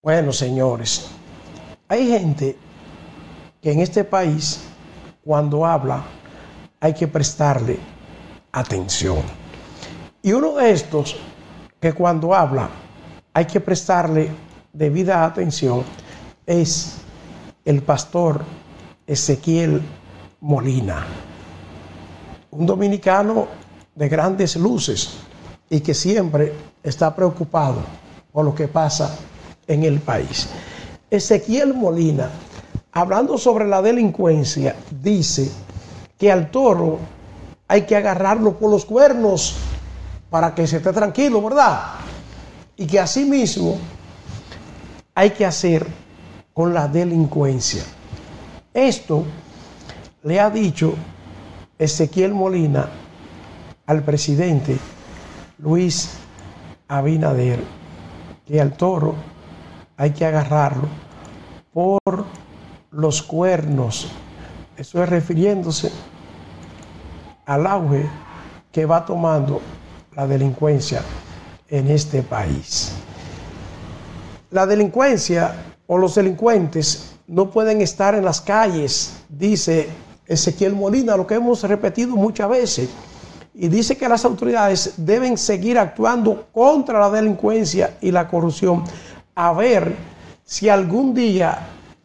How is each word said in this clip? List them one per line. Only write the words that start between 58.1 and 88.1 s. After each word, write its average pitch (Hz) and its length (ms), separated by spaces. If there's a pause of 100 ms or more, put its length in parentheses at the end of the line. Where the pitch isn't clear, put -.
que 147 160
al 139 100
toro 160 420 (840)
hay 147 120
que 156 120
agarrarlo 147 640 (840)
por 190 520 (680)
los 151 280
cuernos. 151 840 (720)
Eso 175 260
es 175 60
refiriéndose 170 840 (1500)
al 147 220
auge 151 420 (640)
que 160 160
va 165 180
tomando 160 560 (540)
la 139 140
delincuencia 135 760 (640)
en 139 220
este 147 320
país. - 720 (1600)
La 190 140
delincuencia 208 840 (360)
o 180 100
los 185 160
delincuentes 190 1040 (100)
no 185 240
pueden 220 300
estar 196 340
en 202 100
las 170 160
calles, 185 880
dice 165 600 (380)
Ezequiel 185 500
Molina, 208 400
lo 185 100
que 208 80
hemos 240 300
repetido 214 500
muchas 208 340
veces. 226 400 (640)
Y 185 140
dice 220 300
que 262 120
las 233 160
autoridades 226 720
deben 226 400
seguir 214 400
actuando 220 760
contra 254 480
la 202 100
delincuencia 214 880
y 185 120